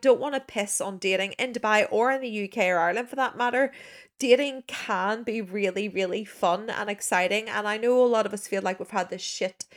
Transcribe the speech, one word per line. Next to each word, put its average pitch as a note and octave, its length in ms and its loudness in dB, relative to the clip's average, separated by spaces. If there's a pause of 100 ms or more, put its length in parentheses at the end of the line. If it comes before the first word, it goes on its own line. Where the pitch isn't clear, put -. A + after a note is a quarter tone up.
don't C4 200 6
wanna C#4 200 -4
piss G#3 400 -4
on G3 180 -6
dating F#3+ 340 -2
in B3+ 200 -4
Dubai G#3+ 380 4
or A#3+ 200 4
in C4 120 -2
the B3+ 60 -6
U G#3 200 -4
K F#3+ 220 2
or F3+ 80 2
Ireland F#3+ 300 0
for C4+ 80 -10
that C4 200 -2
matter. B3 360 0 (460)
Dating C4 480 4
can G#3 560 -2
be A3+ 180 -4
really, G3 480 -2
really F#3+ 380 -2
fun G3+ 420 0
and G#3 220 -4
exciting, G3+ 580 0
and G#3 180 -4
I G#3+ 120 -2
know B3 260 4
a - 20 6
lot A3 200 2
of G3+ 80 -6
us G3+ 120 -10
feel G3 140 -2
like F#3+ 180 -4
we've G3+ 120 -12
had F#3 180 -2
the F#3 80 -8
shit - 480 -8 (120)